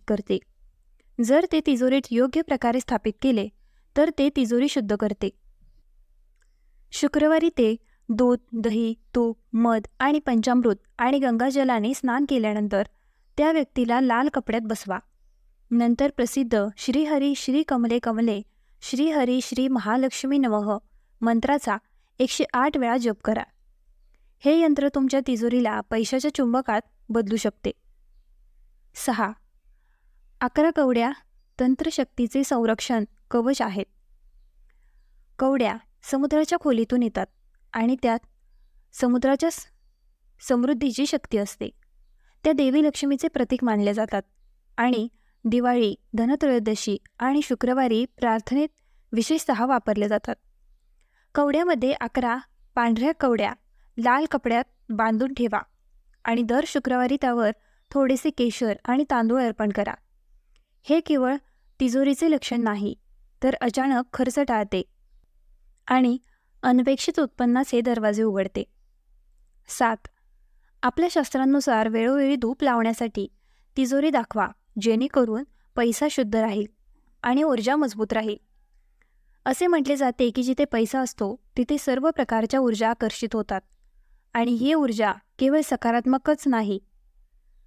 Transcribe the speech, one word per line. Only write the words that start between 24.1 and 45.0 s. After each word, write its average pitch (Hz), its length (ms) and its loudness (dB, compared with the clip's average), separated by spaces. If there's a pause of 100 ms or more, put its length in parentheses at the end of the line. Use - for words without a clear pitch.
हे 302 200 4
यंत्र 285 360 2
तुमच्या 269 320 0
तिजोरीला 233 540 0
पैशाच्या 254 520 -2
चुंबकात 240 480 0 (280)
बदलू 220 260 0
शकते. 208 360 -4 (1200)
सहा, 214 360 -2 (1080)
अकरा 302 340 2
कवड्या 254 360 2 (480)
तंत्रशक्तीचे 262 840 0
संरक्षण 226 640 0 (260)
कवच 240 300 0
आहेत. 202 240 -4 (1500)
कवड्या 247 380 2 (260)
समुद्राच्या 302 560 2
खोलीतून 247 440 2
येतात 202 220 -2 (480)
आणि 233 300 2
त्यात 226 160 2 (760)
समुद्राच्या 269 580 2
स-, - 140 -14 (800)
समृद्धीची 262 580 0
शक्ती 269 320 -4
असते. 202 320 -6 (760)
त्या 311 100 4
देवी 277 300 2
लक्ष्मीचे 277 440 0
प्रतीक 254 360 -2
मानल्या 208 300 2
जातात 214 280 -4 (560)
आणि 240 300 0 (380)